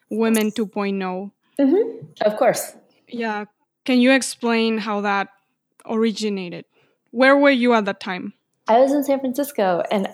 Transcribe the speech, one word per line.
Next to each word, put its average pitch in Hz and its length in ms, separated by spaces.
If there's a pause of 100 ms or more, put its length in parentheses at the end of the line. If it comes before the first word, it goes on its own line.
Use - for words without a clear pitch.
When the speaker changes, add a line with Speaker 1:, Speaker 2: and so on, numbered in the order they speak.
Speaker 1:
Women 220 420
two 226 140
point 196 380
oh. 185 280 (300)
Speaker 2:
Mm-hmm. 311 460 (160)
Of 214 160
course. - 360 (320)
Speaker 1:
Yeah. 220 380 (400)
Can 254 160
you 254 100
explain 226 680
how 208 240
that 196 260 (560)
originated? 208 800 (460)
Where 262 260
were 285 140
you 240 240
at 214 100
that 196 160
time? 190 320 (360)
Speaker 2:
I 226 120
was 269 120
in 285 120
San 277 160
Francisco, 240 720
and 196 240